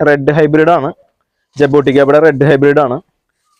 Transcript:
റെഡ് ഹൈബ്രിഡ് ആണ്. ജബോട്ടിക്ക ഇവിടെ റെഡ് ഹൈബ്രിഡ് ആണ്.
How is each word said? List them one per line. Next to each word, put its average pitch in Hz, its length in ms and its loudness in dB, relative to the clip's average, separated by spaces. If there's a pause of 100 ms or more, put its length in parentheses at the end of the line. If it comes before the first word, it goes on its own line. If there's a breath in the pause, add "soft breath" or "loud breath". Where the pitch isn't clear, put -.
റെഡ് 143 300 -2
ഹൈബ്രിഡ് 156 400 2
ആണ്. 143 140 -6 (640)
ജബോട്ടിക്ക 139 480 0
ഇവിടെ 143 200 2
റെഡ് 139 180 0
ഹൈബ്രിഡ് 143 420 0
ആണ്. 127 140 -8 (600)